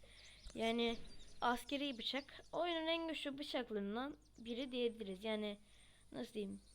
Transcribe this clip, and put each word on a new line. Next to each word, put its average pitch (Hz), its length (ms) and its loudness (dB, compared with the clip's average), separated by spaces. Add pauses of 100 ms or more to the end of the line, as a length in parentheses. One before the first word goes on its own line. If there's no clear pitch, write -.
(560)
Yani 233 420 4 (440)
askeri 262 560 2
bıçak. - 540 -4
Oyunun 330 360 2
en 330 200 4
güçlü 285 320 -2
bıçaklarından 240 800 -2 (200)
biri 240 340 -2
diyebiliriz. 226 520 0
Yani 214 340 0 (540)
nasıl 254 220 -4
diyeyim? 202 280 -2 (140)